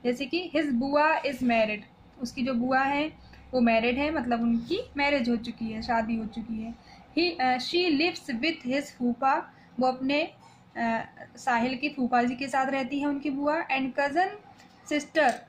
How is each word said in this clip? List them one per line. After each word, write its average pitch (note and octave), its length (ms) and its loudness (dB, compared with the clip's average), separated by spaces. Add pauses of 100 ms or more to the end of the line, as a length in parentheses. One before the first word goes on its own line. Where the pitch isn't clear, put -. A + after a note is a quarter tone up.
जैसे B3 220 0
कि E4+ 300 -4
his D4+ 160 2
बुआ D4 500 2
is C#4 140 -2
married, A3 440 2 (400)
उसकी B3+ 220 -6
जो C4 120 0
बुआ B3+ 280 2
है C#4+ 300 0 (420)
वो B3+ 60 4
married A#3 380 4
है, D4+ 160 0
मतलब A#3+ 280 0
उनकी A#3 540 0
marriage C#4 320 2
हो A#3 80 2
चुकी A3+ 360 -8
है, A3 100 -8
शादी A3+ 340 0
हो A3 100 -4
चुकी A3 360 -8
है। A#3 120 -10 (440)
He, E4+ 220 0
अ, B3+ 180 2
she E4 420 2
lives D#4+ 400 -2
with C#4+ 340 -2
his C#4+ 100 0 (140)
फूफा, C4 560 0 (260)
वो B3+ 60 4
अपने, C4 460 0 (440)
अ, A3+ 300 -2 (300)
साहिल B3 400 0
की D4 120 -4
फूफा B3 340 0
जी B3 140 0
के C4+ 120 -6
साथ C4 180 2
रहती C4+ 340 -2
है C#4+ 60 -2
उनकी C#4+ 240 -2
बुआ, D4 360 0
and C4 280 -2
cousin D4 340 2 (640)
sister D4 400 2 (160)